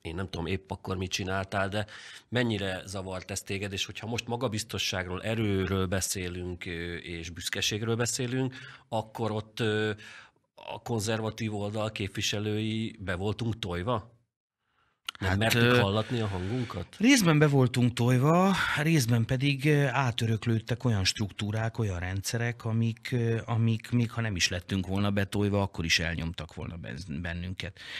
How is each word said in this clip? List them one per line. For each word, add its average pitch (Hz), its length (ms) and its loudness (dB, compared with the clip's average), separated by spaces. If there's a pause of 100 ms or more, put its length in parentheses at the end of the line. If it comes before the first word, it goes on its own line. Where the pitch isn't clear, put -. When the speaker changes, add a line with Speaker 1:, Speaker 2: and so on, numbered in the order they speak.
Speaker 1:
én 80 140 -8
nem 92 140 -4
tudom, 82 160 -6
épp 92 260 -4
akkor 95 260 -6
mit 92 140 -4
csináltál, 95 580 -2
de 104 160 -4 (440)
mennyire 101 560 0
zavart 95 460 -8
ez 98 100 -6
téged, 98 320 -6
és 95 120 -2
hogyha - 220 -10
most 113 200 -6
magabiztosságról, 104 960 -4
erőről 98 640 2
beszélünk, 90 800 -4
ö, 87 300 -6
és 85 340 -10
büszkeségről 101 640 -4
beszélünk, 123 600 -2 (340)
akkor 110 420 -4
ott, 107 280 -6
ö, 107 320 2 (640)
a - 260 -12
konzervatív 110 760 -2
oldal 107 360 -2
képviselői 107 1080 -2
be 92 160 -4
voltunk 104 440 -2
tojva? 92 600 -4 (1000)
Nem 95 100 0
Speaker 2:
Hát, 95 100 2
Speaker 1:
mertük 113 220 4
Speaker 2:
ö, 123 180 8
Speaker 1:
hallatni 107 400 2
a 110 80 0
hangunkat? 98 720 -4
Speaker 2:
részben 202 420 6
be 151 80 8
voltunk 123 460 4
tojva, 147 640 4 (260)
részben 123 440 4
pedig, 135 400 0
ö, 147 200 6
átöröklődtek 117 1000 0
olyan 107 200 4
struktúrák, 107 720 -2
olyan 98 220 0
rendszerek, 113 640 -4
amik, 113 460 0
ö, 117 340 2
amik 113 460 2
még 120 200 2
ha 117 100 -4
nem 110 140 -2
is 85 120 2
lettünk 92 400 -2
volna 101 240 2
betojva, 101 500 2
akkor 90 240 -2
is - 140 4
elnyomtak 82 540 -4
volna 78 240 -10
benz-, 73 440 -10
bennünket. 87 580 -6 (200)